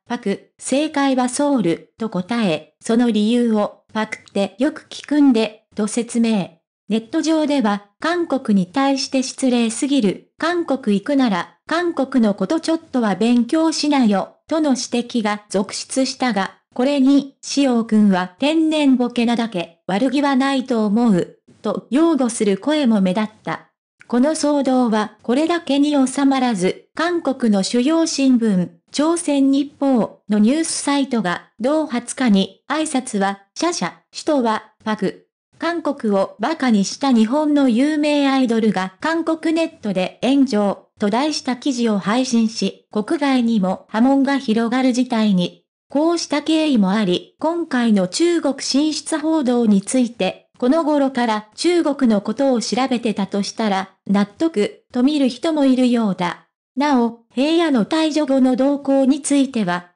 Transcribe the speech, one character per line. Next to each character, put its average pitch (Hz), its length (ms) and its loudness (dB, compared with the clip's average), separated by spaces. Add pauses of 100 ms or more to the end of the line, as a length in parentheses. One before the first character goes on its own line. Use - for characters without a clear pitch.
パ 240 140 -8
ク、 202 380 -6
正 294 320 -2
解 277 260 0
は 247 140 0
ソ 285 280 0
ウ 214 60 0
ル、 - 340 -4
と 220 120 -6
答 220 360 -4
え、 156 360 -4
そ 233 160 0
の 240 120 2
理 214 220 0
由 240 220 2
を、 - 300 -2 (100)
パ 220 140 -4
ク - 100 -12
っ - 160 -20
て 196 260 -4
よ 302 140 0
く - 160 -18
聞 - 180 -18
く 294 140 2
ん 277 100 6
で、 220 320 0 (120)
と 208 120 -2
説 233 320 -4
明。 220 380 0 (320)
ネ 208 80 0
ッ 226 100 -6
ト 320 140 -2
上 311 260 0
で 277 140 0
は、 202 260 -2 (120)
韓 339 280 -2
国 262 320 0
に 180 80 -2
対 277 300 0
し - 120 -6
て 262 140 -2
失 - 260 -4
礼 240 200 0
す 269 180 -4
ぎ 269 140 2
る、 - 360 -2
韓 339 280 -2
国 220 340 0
行 202 40 -16
く 285 120 -2
な 262 140 2
ら、 175 260 -4 (120)
韓 339 260 -2
国 262 300 0
の 208 100 2
こ 196 140 -4
と 320 120 0
ち 320 120 -4
ょ 330 40 0
っ 320 40 -2
と - 220 -6
は 208 140 0
勉 233 300 2
強 320 260 0
し 302 180 -2
な 269 160 2
よ、 196 320 0 (100)
と 311 140 -2
の 294 100 2
指 247 100 0
摘 240 400 -4
が 202 280 -4
続 202 240 -4
出 - 320 -4
し 262 100 -6
た 254 160 -2
が、 190 240 -4 (180)
こ 247 120 -2
れ 285 160 0
に、 277 400 2
シ 277 260 0
オ 233 160 2
君 214 260 4
は 185 300 0
天 320 300 2
然 294 280 4
ボ 240 120 0
ケ 240 160 -2
な 240 100 2
だ 226 140 -2
け、 175 380 -8
悪 214 240 0
気 277 100 0
は 277 140 2
な 269 180 0
い 262 120 -2
と 226 200 0
思 226 240 2
う、 175 300 0 (220)
と 196 280 -4
擁 320 260 2
護 254 140 0
す 220 160 -2
る 196 120 2
声 294 300 0
も 220 140 2
目 185 120 2
立 214 140 -2
っ - 20 -8 (140)
た。 160 200 -8 (440)
こ 240 140 0
の 320 100 2
騒 294 320 0
動 254 260 2
は 214 320 -2
こ 233 140 -2
れ 320 140 0
だ 349 100 0
け 285 200 -2
に 294 140 2 (140)
収 277 160 -2
ま 269 160 2
ら 247 160 0
ず、 185 300 -2 (100)
韓 339 260 -2
国 262 300 0
の 196 120 2
主 247 180 0
要 320 240 2
新 269 320 2
聞、 196 320 0 (240)
朝 320 240 0
鮮 277 340 0
日 277 260 -2
報 262 520 0
の 208 100 2
ニ 220 140 4
ュ 320 80 0
ー - 20 0
ス - 60 -6
サ - 280 -2
イ 277 120 -2
ト 233 120 -2
が、 - 280 -6 (100)
同 294 260 0
二 233 160 -6
十 - 140 -12
日 254 140 0
に、 190 400 0
挨 311 140 -2
拶 254 360 -4
は、 196 220 -2 (140)
シ 320 120 -2
ャ 349 60 -2
シ - 100 -6
ャ、 165 80 -6 (220)
首 - 100 -14
都 285 200 0
は、 220 280 -4 (140)
パ 214 100 -2
ク。 - 300 -6 (340)
韓 339 220 -4
国 277 320 -2
を 196 260 0
バ 285 160 -4
カ 262 140 -2
に 202 160 4
し - 120 -10
た 277 140 0
日 220 140 4
本 294 300 0
の 277 120 4
有 269 300 2
名 294 320 2
ア 269 80 0
イ 262 100 2
ド 226 140 0
ル 220 100 2
が 185 300 -4
韓 330 220 -2
国 320 320 -2
ネ 330 80 0
ッ 320 160 -8
ト 208 120 -6
で 185 300 -4
炎 269 240 4
上、 208 420 -2 (120)
と 208 100 0
題 277 240 0
し - 80 -6
た 247 160 -4
記 277 160 -2
事 240 160 0
を 208 80 0
配 240 300 0
信 226 200 2
し、 - 440 -6
国 214 280 -2
外 269 240 0
に 226 160 2
も 185 300 -2
波 220 120 0
紋 277 220 4
が 277 140 0
広 233 320 0
が 254 140 -2
る 254 100 2
事 254 160 -2
態 220 240 2
に。 175 320 -2 (240)
こ 311 220 0
う 339 80 0
し - 80 -8
た 294 160 -4
経 311 260 0
緯 262 80 2
も 190 140 2
あ 214 120 0
り、 - 360 -4
今 330 260 -2
回 240 260 0
の 190 160 2
中 330 340 0
国 269 200 -4
進 302 320 -2
出 - 240 -6
報 311 260 0
道 240 220 2
に 202 160 4
つ - 160 -4
い 240 140 0
て、 - 360 -6 (120)
こ 247 100 0
の 330 140 2
頃 285 260 0
か 240 160 -2
ら 214 300 -4
中 339 280 0
国 277 260 0
の 208 120 2
こ 220 140 -6
と 277 180 2
を 226 80 0
調 262 260 -2
べ 254 120 -2
て 208 160 -4
た 196 100 -2
と 202 160 -4
し 190 100 -6
た 220 180 -4
ら、 190 200 -2 (180)
納 202 200 2
得、 - 640 -4
と 247 100 -2
見 294 160 2
る 269 100 2
人 320 260 -4
も 294 120 2
い 262 100 4
る 254 140 2
よ 233 200 0
う 180 60 -2
だ。 - 320 -6 (280)
な 269 280 2
お、 233 180 -4 (120)
平 320 380 0
野 - 0 -
の 220 140 2
退 320 260 0
場 302 160 0
後 269 140 2
の 254 140 4
動 277 240 2
向 269 260 2
に 285 180 0
つ 277 120 0
い 269 160 2
て 220 120 -2
は、 175 320 -4